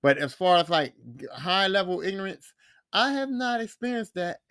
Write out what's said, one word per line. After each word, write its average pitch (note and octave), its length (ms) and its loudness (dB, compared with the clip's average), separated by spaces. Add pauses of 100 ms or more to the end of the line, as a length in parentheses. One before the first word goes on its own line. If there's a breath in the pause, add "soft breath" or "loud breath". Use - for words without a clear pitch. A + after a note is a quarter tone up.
But C#3 160 6
as C#3+ 160 -2
far F3+ 240 6
as, E3 100 0
like, D#3 260 0 (220)
g-, - 160 -14
high-level F#3 680 0
ignorance, G3 520 -8 (400 soft breath)
I B3+ 200 2
have C4+ 180 -4
not A#3+ 300 -2
experienced A#3 540 -6
that, F3 360 -6